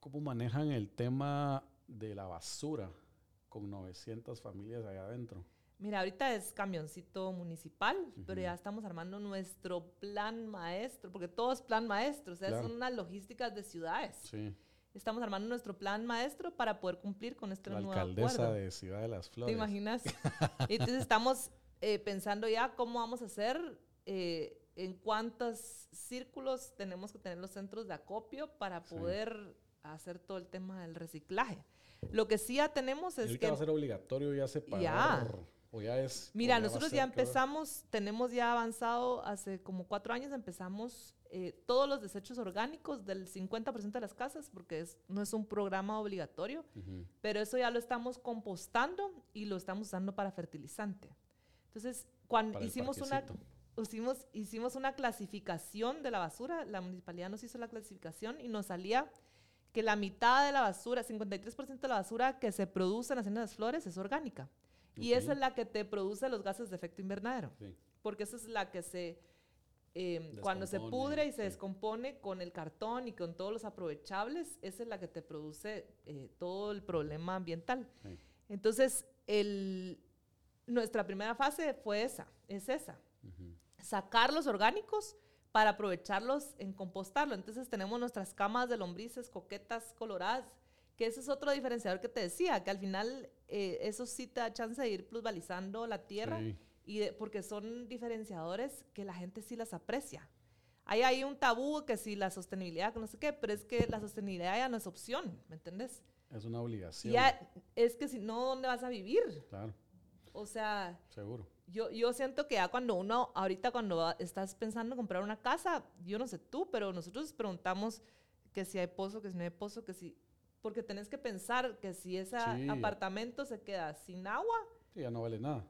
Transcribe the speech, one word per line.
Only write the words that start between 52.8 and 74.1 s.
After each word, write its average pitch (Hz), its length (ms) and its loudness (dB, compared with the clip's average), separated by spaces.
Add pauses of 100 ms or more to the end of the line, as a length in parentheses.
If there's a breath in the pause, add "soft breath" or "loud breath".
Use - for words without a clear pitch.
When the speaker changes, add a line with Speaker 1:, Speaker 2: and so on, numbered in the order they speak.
Speaker 2:
una, 269 240 0
Speaker 1:
parquecito. - 240 -10 (340)
Speaker 2:
hicimos, 226 520 -2
hicimos 220 440 -4
una 269 180 0
clasificación 226 1080 -2
de 262 80 0
la 220 80 2
basura, 262 480 -2
la 196 160 -4
municipalidad 180 480 -6
nos 208 140 -6
hizo 233 140 -12
la 233 100 -6
clasificación 214 720 -8
y 247 80 -8
nos 214 180 0
salía 202 440 2 (600 soft breath)
que 226 100 2
la 214 140 6
mitad 233 480 8
de 285 80 6
la 277 80 6
basura, 240 420 4
cincuenta 214 320 -2
y 190 40 -2
tres 208 180 -8
por 269 80 -6
ciento 269 220 -6
de - 20 2
la 254 60 4
basura 226 440 4
que 214 140 2
se 190 140 2
produce 196 480 2
en 254 60 0
Hacienda 208 200 0
de 226 60 0
las - 80 -8
Flores 254 320 0
es 170 100 -6
orgánica. 202 540 -2 (460 soft breath)
Y 233 180 6
Speaker 1:
Ok. 247 60 8
Speaker 2:
esa 294 120 2
es 277 60 2
la 262 160 4
que 240 100 2
te 214 220 -2
produce 208 420 0
los 226 140 0
gases 196 260 -2
de 185 80 -6
efecto 170 240 -8
invernadero. 202 580 -2
Speaker 1:
Sí. 101 160 -12 (280)
Speaker 2:
Porque 208 220 -2
esa 214 120 -10
es 233 120 -10
la 208 220 0
que 180 120 -6
se... 175 360 -6 (760 soft breath)
Eh, 170 480 -4
cuando 190 240 0
se 175 100 -6
Speaker 1:
Descompone, 175 140 -2 (240)
Speaker 2:
pudre 302 120 4
y 285 40 0
se - 60 -8
Speaker 1:
sí. 233 80 -2
Speaker 2:
descompone 214 760 -4
con 190 220 -6
el 175 100 -8
cartón 226 560 -4
y 214 60 -8
con 170 200 -4
todos 185 160 -4
los 220 140 -4
aprovechables, 202 960 -4